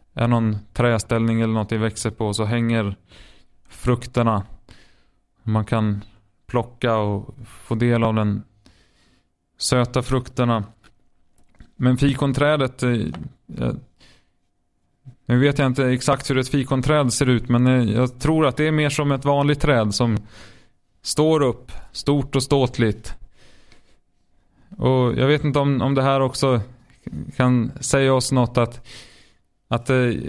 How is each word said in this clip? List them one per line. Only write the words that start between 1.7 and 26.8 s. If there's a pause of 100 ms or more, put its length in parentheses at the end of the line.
växer
på,
så
hänger (720)
frukterna. (1000)
Man
kan (420)
plocka
och (120)
få
del
av
den (1160)
söta
frukterna. (1120)
Men
fikonträdet,
eh, (680)
eh, (1500)
nu
vet
jag
inte
exakt
hur
ett
fikonträd
ser
ut,
men,
eh,
jag
tror
att
det
är
mer
som
ett
vanligt
träd
som (840)
står
upp, (200)
stort
och
ståtligt. (1600)
Och
jag
vet
inte
om,
om
det
här
också (760)